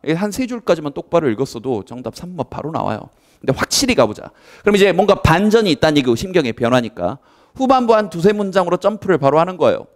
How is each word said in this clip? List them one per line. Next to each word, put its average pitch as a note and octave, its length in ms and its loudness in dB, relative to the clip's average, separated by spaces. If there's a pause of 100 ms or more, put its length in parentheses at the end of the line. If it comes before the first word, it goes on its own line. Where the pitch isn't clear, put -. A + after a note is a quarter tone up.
(160)
한 G3+ 160 -4
세 B3+ 140 -4
줄까지만 E3+ 480 -4
똑바로 E3 360 -2
읽었어도 A#2 540 -6
정답 A#2+ 320 -14
삼 F3+ 200 -14
번 C3+ 140 -8
바로 - 220 -10
나와요. - 380 -6 (300)
근데 C3+ 160 -2
확실히 - 380 -2
가보자. G#2+ 360 0 (320)
그럼 G#3 140 4
이제 F#3+ 160 6
뭔가 F#3+ 300 2
반전이 G#3 500 4
있다는 D3+ 260 2
얘기고 B2+ 180 2
심경의 A2+ 380 -2
변화니까 A#2 640 -2 (360)
후반부 B3+ 400 2
한 G#3+ 160 2
두세 F3 220 2
문장으로 F#3 460 0
점프를 G3 400 0
바로 C#3 200 2
하는 E3+ 200 0
거예요. A2+ 380 0